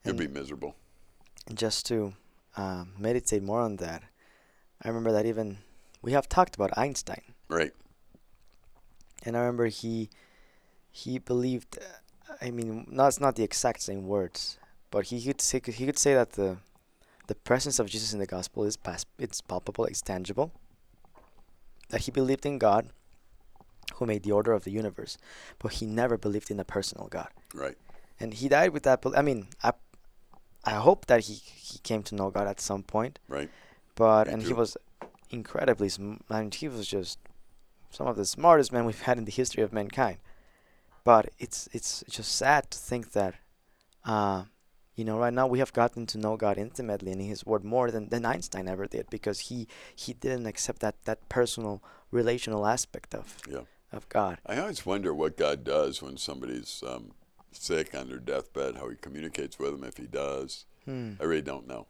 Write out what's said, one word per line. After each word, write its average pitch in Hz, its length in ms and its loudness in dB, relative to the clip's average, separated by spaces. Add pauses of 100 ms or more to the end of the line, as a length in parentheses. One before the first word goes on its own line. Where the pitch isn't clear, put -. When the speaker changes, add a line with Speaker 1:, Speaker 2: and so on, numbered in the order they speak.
Speaker 1:
You'll - 80 -2
Speaker 2:
And - 60 -2
Speaker 1:
be 80 100 -2
miserable. 69 480 -8 (760)
Speaker 2:
just 107 340 -2
to, 107 260 0 (420)
uh, 95 300 -4 (120)
meditate 110 460 0
more 107 180 0
on 107 160 -2
that, 85 260 -8 (800)
I - 80 -8
remember 113 220 0
that 107 140 4
even 107 320 -2 (440)
we 117 100 -4
have 139 180 2
talked - 260 4
about 98 220 2
Einstein. 127 440 -4 (260)
Speaker 1:
Right. 80 260 0 (1500)
Speaker 2:
And 117 120 -4
I 120 40 2
remember 120 280 2
he, 113 420 -4 (840)
he - 280 -8
believed, 123 600 -2
uh, - 640 -20
I 127 100 -6
mean, 117 380 -6
no, 131 180 4
it's 135 120 4
not 135 160 4
the 113 80 2
exact - 380 0
same 98 260 -6
words, 98 520 -2 (320)
but 101 140 2
he 120 200 -6
could 139 160 -2
say, - 240 2
he 120 200 -4
could 143 120 0
say 143 160 6
that 123 200 6
the, 95 240 0 (680)
the 104 80 -2
presence 127 440 2
of 107 100 2
Jesus 107 240 -4
in 104 60 -4
the 98 80 -2
gospel 92 360 -4
is 107 140 0
pas-, - 280 -8 (120)
it's - 240 -8
palpable, 101 440 -4
it's - 160 -4
tangible, 98 500 -2 (1400)
that 117 120 -2
he 127 100 -4
believed 131 340 2
in 143 140 -2
God, 110 300 4 (1040)
who 123 100 -2
made 104 180 -2
the 104 80 0
order 107 220 4
of 101 120 2
the 101 60 -6
universe, 107 460 -6 (420)
but - 140 -4
he - 120 -4
never 117 320 2
believed 104 340 -2
in 101 80 -4
a 90 60 -4
personal - 420 -4
God. - 220 -8 (240)
Speaker 1:
Right. 67 240 -6 (420)
Speaker 2:
And 113 140 -6
he 120 160 -4
died 160 220 8
with 151 120 -4
that 131 180 8
bel-, 135 160 0
I 139 60 6
mean, 117 240 0 (160)
I, 117 80 6 (920)
I 110 120 0
hope 147 320 6
that 120 180 8
he, 107 80 -10
he - 460 -16
came 107 240 -2
to 104 120 -8
know 98 140 0
God 98 180 0
at 101 140 -4
some 98 220 -4
point. 120 440 -2
Speaker 1:
Right. 71 220 -6 (460)
Speaker 2:
But, 110 320 8
Speaker 1:
Me - 60 -4
Speaker 2:
and 110 100 -4
he - 60 -2
Speaker 1:
too. 127 60 2
Speaker 2:
was 113 220 0 (540)
incredibly 107 580 2
sm-, 101 260 -6 (140)
I 110 120 0
mean, 104 100 -6
he 156 160 -6
was 113 200 -6
just 95 320 -4 (720)
some - 180 -6
of 113 100 -2
the 101 80 -2
smartest 151 480 8
men 120 120 2
we've 110 160 -2
had 123 160 2
in 120 60 -4
the 104 80 -8
history 123 320 0
of 104 80 0
mankind. 104 460 0 (880)
But 113 240 10 (100)
it's, - 320 -8
it's - 380 -6
just - 260 -4
sad 139 360 4
to - 60 -10
think - 360 -6
that, 95 220 2 (680)
uh, 101 400 2 (520)
you 113 100 -4
know, 110 120 0
right 120 160 2
now 131 140 4
we 123 120 2
have 131 120 2
gotten 120 360 2
to - 100 -6
know 107 180 0
God 104 220 2
intimately 101 560 -6
and 98 80 -4
in 98 80 -4
His 104 160 -8
Word 107 180 2
more 120 280 2
than, 107 180 -6
than 117 160 -2
Einstein 117 420 -4
ever 95 200 -4
did, - 220 -6
because 104 300 -4
he, 120 300 -10 (260)
he - 160 -10
didn't 123 360 -4
accept - 340 -4
that, 104 140 0 (100)
that - 240 -6
personal, 113 520 0 (300)
relational 113 560 2
aspect - 480 -2
of, - 220 -10 (120)
Speaker 1:
Yeah. 67 120 -8 (320)
Speaker 2:
of - 160 -14
God. 95 360 0
Speaker 1:
I 113 140 -4
always 190 260 -6
wonder 92 280 0
what 78 240 0
God 73 260 2
does 69 380 0
when 67 160 -12
somebody's, 62 680 -8
um, 58 260 -10 (420)
sick 80 420 -2
on 65 140 -8
their 64 100 -10
deathbed, 67 560 -4
how 64 140 -10
He 58 80 -10
communicates 73 600 -10
with 69 140 -4
them, 69 140 -8
if 62 120 -14
He 62 100 -12
does. 69 580 -6 (200)
Speaker 2:
Hmm. 123 360 -10
Speaker 1:
I - 20 -4
really 80 180 2
don't 67 260 -10
know. 60 220 -12